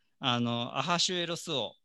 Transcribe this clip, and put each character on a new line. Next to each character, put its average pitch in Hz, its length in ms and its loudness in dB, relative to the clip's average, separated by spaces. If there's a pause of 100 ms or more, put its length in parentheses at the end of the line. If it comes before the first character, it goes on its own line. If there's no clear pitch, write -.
(200)
あ 123 200 2
の、 120 360 0
ア 135 60 0
ハ 170 160 2
シ 180 160 2
ュ 175 80 -2
エ 170 60 -2
ロ 170 80 -4
ス 160 160 -6
王 117 160 0
っ - 40 -12 (140)